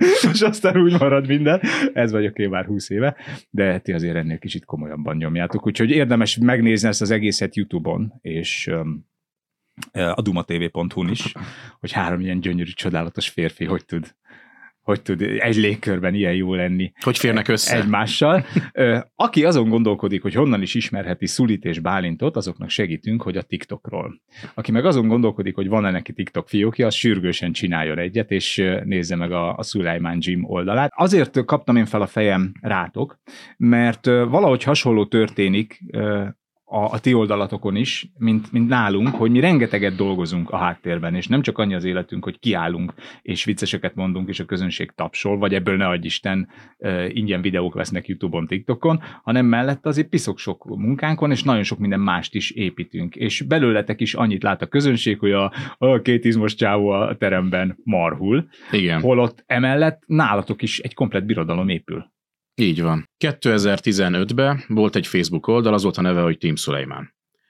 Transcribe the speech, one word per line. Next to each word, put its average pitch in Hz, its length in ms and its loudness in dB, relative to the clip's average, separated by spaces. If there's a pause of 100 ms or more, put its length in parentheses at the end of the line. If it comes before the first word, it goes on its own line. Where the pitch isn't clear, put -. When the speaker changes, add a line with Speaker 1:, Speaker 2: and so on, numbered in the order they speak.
(120)
Speaker 1:
<laughs> 269 200 4
És 208 80 0
aztán 208 400 2
úgy 175 180 6
marad 139 280 4
minden. 147 340 4 (320)
Ez 117 200 2
vagyok 107 260 0
én 104 100 0
már 92 160 -2
húsz 101 260 -4
éve, 123 260 0 (340)
de 95 280 2
ti 90 140 -6
azért 85 240 -2
ennél 80 220 -4
kicsit - 260 -10
komolyabban 76 520 -8
nyomjátok, 82 500 -2
úgyhogy 113 240 0
érdemes 120 480 2
megnézni 113 500 4
ezt 107 140 0
az 104 80 0
egészet 107 460 0
YouTube-on, 87 380 -2 (260)
és, 82 460 -6
öm, 80 380 -6 (1120)
a - 80 -2
dumatv 87 420 -2
pont 85 280 -4
hu-n 90 160 -2
is, - 240 -4 (480)
hogy 110 120 -10
három 90 280 -2
ilyen 92 200 -2
gyönyörű, 87 300 -2
csodálatos 85 580 -4
férfi 82 360 -4
hogy 90 200 -4
tud, - 300 -8 (680)
hogy 101 200 -2
tud 95 200 -2
egy 107 340 0
légkörben 101 580 0
ilyen 95 200 0
jó 92 200 -2
lenni 90 460 -2
Speaker 2:
Hogy - 180 0
férnek 110 300 0
össze? 117 280 0
Speaker 1:
egymással. 113 680 2 (280)
Ö, 120 260 2 (160)
aki 165 300 2
azon 143 240 4
gondolkodik, 104 540 0
hogy 98 120 -4
honnan 120 280 2
is 90 120 -6
ismerheti 98 520 -4
Szulit 110 380 0
és 82 140 -4
Bálintot, 90 580 -2
azoknak 92 340 -8
segítünk, 107 520 -2
hogy 92 140 -6
a 90 60 -6
TikTokról. - 800 -10 (340)
Aki - 180 -6
meg 120 120 2
azon 131 240 4
gondolkodik, 110 460 2
hogy 98 140 -4
van-e 104 220 2
neki 87 220 -4
TikTok - 360 -6
fiókja, 110 380 2
az 107 80 0
sürgősen 90 580 0
csináljon 80 460 -2
egyet, 95 320 -4
és, - 280 -2
ö, 95 260 0
nézze 90 320 -2
meg 87 160 -4
a, 87 240 -2
a - 60 -8
Szulajmán 85 560 -2
Gym 87 260 -2
oldalát. 101 500 0
Azért 165 500 2
kaptam 127 320 2
én 110 100 4
fel 107 160 -2
a 95 40 0
fejem 98 540 0
rátok, 104 580 -4 (380)
mert, 120 500 4
ö, 123 220 4
valahogy 143 340 4
hasonló 117 440 2
történik, 107 720 0 (100)
ö, 104 340 -2 (440)
a, 107 100 -4 (140)
a - 60 -4
ti 127 160 2
oldalatokon 101 600 0
is, - 320 -4 (100)
mint, 110 340 0
mint 117 160 2
nálunk, 113 400 2
hogy 117 220 0
mi 123 100 6
rengeteget 113 560 2
dolgozunk 90 540 -2
a 92 60 -6
háttérben, 85 580 -2
és 90 120 -4
nem 139 160 2
csak - 160 -2
annyi 101 160 0
az 87 100 -4
életünk, 90 400 -4
hogy 92 140 -8
kiállunk, 87 560 -2 (280)
és - 220 -6
vicceseket 98 500 -4
mondunk, 92 340 -4
és 98 120 -8
a 90 40 -8
közönség 90 500 -6
tapsol, 101 440 -4
vagy 98 160 0
ebből 95 220 0
ne 95 100 2
adj 90 200 -2
Isten, 95 420 -4 (300)
ö, 90 300 -4
ingyen 101 340 -2
videók 90 320 -2
lesznek 87 340 -6
YouTube-on, 85 380 -4
TikTokon, 123 560 0 (200)
hanem 123 240 2
mellette 131 420 0
azért 156 200 0
piszok 113 300 -2
sok - 260 -10 (120)
munkánk 139 440 0
van, 147 100 2
és 131 120 0
nagyon 120 200 2
sok 110 160 -4
minden 101 220 0
mást 90 340 0
is 98 160 -4
építünk. 87 640 -6
És - 260 -4
belőletek 120 580 2
is 113 140 -2
annyit 107 280 0
lát 98 200 0
a 85 40 -6
közönség, 123 520 2
hogy 101 140 2
a, 98 200 0 (260)
a 127 240 4
két 120 220 2
izmos 110 300 2
csávó 104 340 2
a 101 280 0
teremben 92 680 0
marhul. 95 640 0 (220)
Speaker 2:
Igen. 85 300 2
Speaker 1:
Holott 123 460 2
emellett 135 600 2
nálatok 110 560 0
is - 160 -4
egy - 160 -10
komplett 98 300 0
birodalom 87 440 -2
épül. 85 460 -6 (440)
Speaker 2:
Így 85 240 2
van. 80 260 0 (600)
Kétezer-tizenötben 104 1000 0
volt 107 280 2
egy 92 100 0
Facebook 85 400 -2
oldal, 113 280 2
az 101 80 2
volt 98 140 0
a - 60 -6
neve, 90 180 2
hogy 85 180 0
Team 80 160 -2
Szulajmán. 69 600 -8 (360)